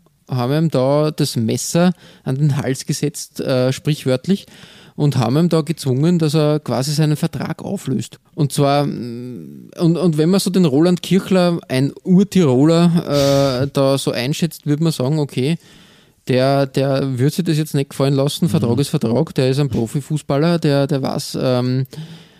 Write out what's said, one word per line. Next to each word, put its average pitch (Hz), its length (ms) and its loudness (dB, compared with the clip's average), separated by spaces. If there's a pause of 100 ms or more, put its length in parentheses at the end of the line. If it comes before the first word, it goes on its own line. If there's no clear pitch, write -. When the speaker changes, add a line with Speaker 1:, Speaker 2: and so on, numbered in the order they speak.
(280)
Speaker 1:
haben 127 240 -2
ihm 160 180 0
da 143 400 2
das 151 260 -2
Messer 127 560 0 (320)
an 135 120 -4
den 143 200 0
Hals 131 300 -4
gesetzt, - 540 -6
äh, 131 320 0
sprichwörtlich, 147 760 -2 (500)
und 143 220 0
haben 120 180 0
ihm 170 140 2
da 165 100 2
gezwungen, 156 580 0
dass 156 160 0
er 151 240 2
quasi 131 340 -4
seinen 151 240 2
Vertrag - 460 -6
auflöst. - 560 -6 (160)
Und 143 180 -2
zwar, 143 340 2
mm, 107 920 -10
und, 170 180 2
und 156 220 0
wenn 160 120 2
man 196 100 2
so 190 100 -2
den 180 140 2
Roland 165 380 2
Kirchler, 180 640 0
ein 135 240 0 (100)
Urtiroler, 147 1600 4
äh, 139 80 -2
<laughs> - 20 -12
da 135 260 2
so 147 140 -2
einschätzt, 151 540 -4
würde 147 160 0
man 160 100 2
sagen, 139 260 -2
okay, 143 400 -2 (720)
der, 135 380 2
der 135 520 -2
wird 139 160 2
sich 175 100 -2
das 165 140 0
jetzt 156 160 -4
nicht 139 160 -2
gefallen 139 240 0
lassen, 143 340 0
Vertrag 120 260 2
Speaker 2:
Mhm. 127 60 2
Speaker 1:
ist 143 80 -2
Vertrag, 214 460 0
der 131 160 2
ist 131 100 0
ein 143 80 0
Profifußballer, 143 880 -2
der, 139 280 2
der 139 160 -2
weiß, - 380 -6
ähm, 127 460 0 (540)